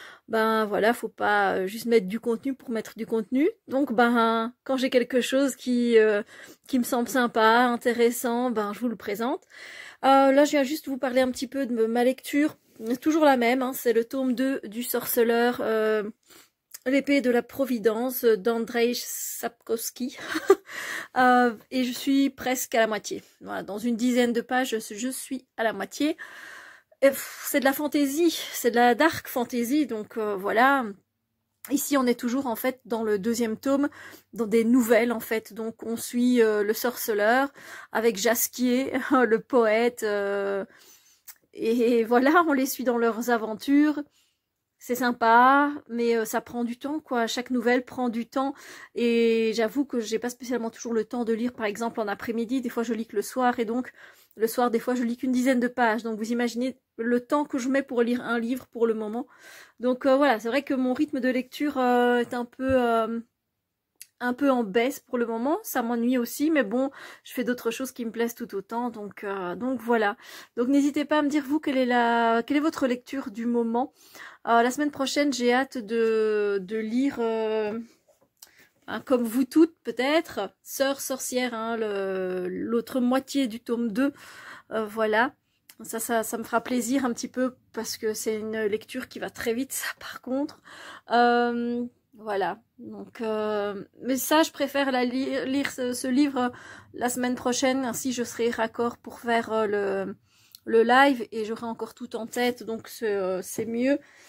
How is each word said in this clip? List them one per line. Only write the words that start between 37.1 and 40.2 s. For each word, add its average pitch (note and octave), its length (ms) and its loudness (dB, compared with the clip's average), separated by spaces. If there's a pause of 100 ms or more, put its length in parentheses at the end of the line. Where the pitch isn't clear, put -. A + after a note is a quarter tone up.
avec A3 260 2
Jasquier, A#3+ 720 0
<laughs> B3+ 200 -4
le A#3 260 4
poète, A#3 640 2
euh, G3+ 640 -2 (880)